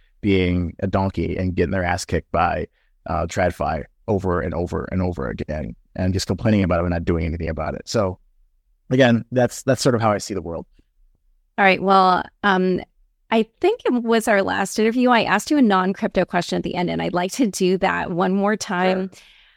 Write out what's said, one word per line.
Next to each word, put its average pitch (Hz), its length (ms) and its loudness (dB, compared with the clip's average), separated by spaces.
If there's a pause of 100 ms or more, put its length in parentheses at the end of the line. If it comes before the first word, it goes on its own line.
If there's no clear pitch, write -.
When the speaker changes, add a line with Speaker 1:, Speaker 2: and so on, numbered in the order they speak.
(200)
Speaker 1:
being 90 580 2
a 101 80 -4
donkey 95 500 -2
and 92 180 -2
getting 90 180 0
their 92 120 -2
ass 87 200 -2
kicked - 280 -4
by, 82 360 0 (380)
uh, 85 200 -2
TradFi 80 580 -2 (240)
over 90 320 0
and 87 140 -6
over 85 360 -4
and 92 120 -2
over 85 260 -4
again, 73 480 -8 (200)
and 92 180 0
just 95 120 -4
complaining 104 360 2
about 87 180 2
it 87 40 -2
and 87 60 -2
not 85 140 -2
doing 82 220 0
anything 80 220 -4
about 78 260 -6
it. - 120 -12
So 95 320 -2 (720)
again, 120 420 4
that's, 123 300 0
that's 131 200 0
sort 127 120 4
of 110 60 0
how 113 100 2
I 101 80 0
see - 160 -8
the 92 80 -4
world. 82 240 -8 (920)
Speaker 2:
All 208 80 2
right. 190 160 4
Well, 185 440 4 (180)
um, 185 380 2 (500)
I 226 160 2 (140)
think 427 240 2
it 453 80 2
was 233 340 2
our 202 160 4
last 190 360 -2
interview. 240 320 2
I 226 120 4
asked 196 280 0
you 302 80 4
a 277 40 4
non-crypto 190 640 2
question 180 320 -2
at 175 80 -4
the - 100 -6
end, 175 160 -2
and 165 100 -4
I'd 165 140 -4
like 180 180 -2
to 262 140 0
do 185 320 0
that 180 320 -2
one 185 240 0
more 202 220 0
time. 185 520 -2
Speaker 1:
Sure. - 140 -20 (340)